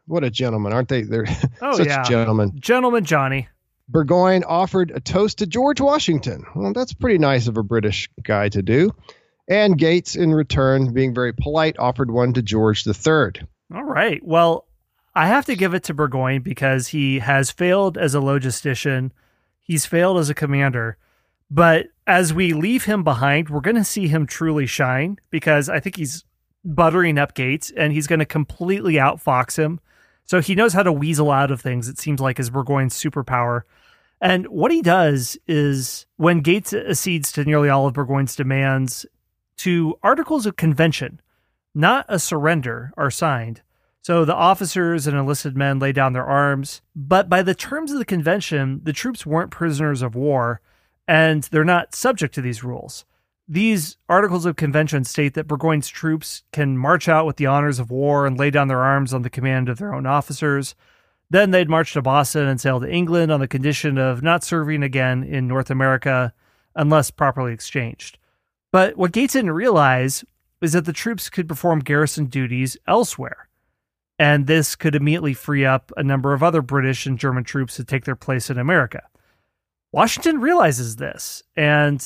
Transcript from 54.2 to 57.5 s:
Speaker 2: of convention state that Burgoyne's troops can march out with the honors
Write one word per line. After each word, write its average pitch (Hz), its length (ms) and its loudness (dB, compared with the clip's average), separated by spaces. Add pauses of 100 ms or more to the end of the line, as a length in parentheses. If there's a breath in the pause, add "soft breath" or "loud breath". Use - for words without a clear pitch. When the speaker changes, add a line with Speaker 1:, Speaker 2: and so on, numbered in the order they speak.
Speaker 2:
of 170 100 0
convention 147 480 0
state 143 300 -2
that 156 140 -6
Burgoyne's 151 420 -2
troops - 540 -6 (100)
can 139 240 0
march 151 320 2
out 160 160 4
with 143 100 -4
the 143 120 0
honors 143 320 0